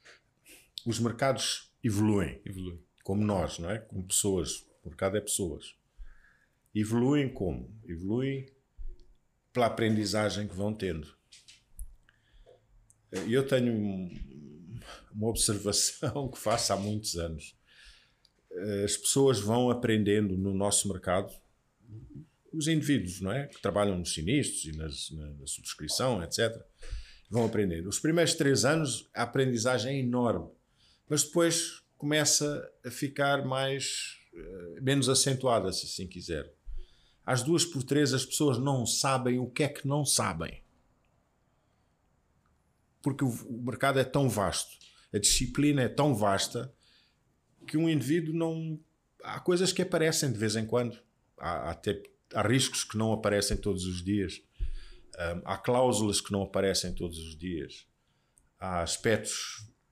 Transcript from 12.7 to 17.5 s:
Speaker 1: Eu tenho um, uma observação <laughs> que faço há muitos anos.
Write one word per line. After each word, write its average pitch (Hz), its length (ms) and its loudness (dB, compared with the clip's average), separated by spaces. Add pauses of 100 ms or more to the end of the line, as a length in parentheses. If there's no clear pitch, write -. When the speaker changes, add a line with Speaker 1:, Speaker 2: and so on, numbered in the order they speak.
Speaker 1:
Eu 110 340 0
tenho 123 260 2
um, 98 380 -2 (1040)
uma 107 160 -2
observação 110 1000 -2
<laughs> - 40 -8
que - 60 -14
faço 107 340 0
há 98 40 2
muitos 104 400 -4
anos. 82 400 -6 (1300)